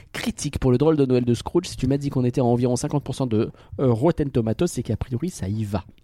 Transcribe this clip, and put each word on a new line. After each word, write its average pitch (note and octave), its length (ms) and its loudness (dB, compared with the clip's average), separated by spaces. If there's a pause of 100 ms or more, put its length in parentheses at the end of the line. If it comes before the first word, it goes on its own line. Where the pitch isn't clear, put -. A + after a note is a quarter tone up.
(140)
critiques - 440 -6
pour C3 140 2
le B2 60 6
drôle D#3 180 4
de C#3 100 4
Noël B2 200 2
de A#2+ 80 4
Scrooge ? F3 340 -2
Si - 80 -14
tu - 100 -4
m'as C3+ 120 2
dit C#3+ 120 -4
qu'on C3 140 0
était B2 160 0
à B2+ 60 4
environ A#2+ 320 2
cinquante D3 260 -2
pour C3 100 -8
cent C3 140 -2
de, A2+ 240 0 (300)
euh, C3 100 4
Rotten C#3 400 2
Tomatoes, A2+ 360 0
c'est B2+ 160 -6
qu'a A2 120 -4
priori, B2+ 360 -4
ça - 180 -8
y G#2+ 160 -2
va. G2+ 180 -4 (200)